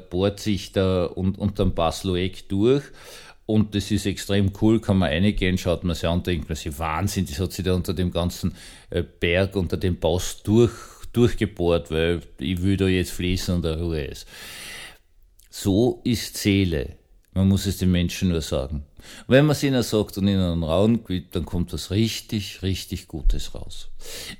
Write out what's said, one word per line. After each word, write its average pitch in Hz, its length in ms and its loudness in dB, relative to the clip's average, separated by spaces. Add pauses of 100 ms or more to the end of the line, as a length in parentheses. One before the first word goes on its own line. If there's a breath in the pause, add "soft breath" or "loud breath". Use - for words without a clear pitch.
bohrt 98 320 0
sich 101 320 -4
da 92 320 2
und, 95 340 -2
unterm 98 360 0
Pass 82 300 0
Loeck 92 440 -2
durch. 123 360 4 (600 loud breath)
Und 104 320 2
das 101 160 -2
ist 101 140 0
extrem 98 440 0 (100)
cool, 110 200 4
kann 98 180 2
man 87 120 2
reingehen, 92 460 2
schaut 87 280 -2
man 85 100 0
sich - 140 -2
an, 87 160 0
denkt 85 240 -2
man 82 80 -4
sich, 78 240 -10
Wahnsinn, 82 460 -2
das 73 120 -8
hat 90 140 -2
sich 92 120 -6
da 92 100 2
unter 90 200 -2
dem 87 160 0
ganzen, 85 460 -2 (340 loud breath)
äh, 87 140 -2
Berg, 92 500 0
unter 92 220 0
dem 87 240 -2
Pass - 420 -2
durch, 113 300 6 (400)
durchgebohrt, 90 800 2
weil 82 300 0 (160)
ich 87 240 -2
will 98 140 2
da 95 120 2
jetzt 92 240 0
fließen 90 420 -2
und 87 80 0
da 80 140 -2
Ruhe 82 260 -2
ist. 69 240 -12 (1200 loud breath)
So 110 540 0
ist - 340 -2
Seele. 92 600 0 (380)
Man 95 140 4
muss 95 180 4
es 95 120 -2
den 90 140 2
Menschen 90 380 0
nur 82 100 0
sagen. 71 440 -4 (420 loud breath)
Und 117 80 6
wenn 143 120 8
man 151 60 4
es 143 100 0
ihnen 135 200 2
sagt 104 360 0
und 98 80 2
ihnen 98 140 4
einen 85 240 0
Raum 101 400 4
gibt, 90 320 -6
dann 82 100 -2
kommt - 260 -2
was - 200 -8
richtig, 107 680 -2
richtig 95 440 -4
Gutes - 480 0
raus. - 360 -10 (500 loud breath)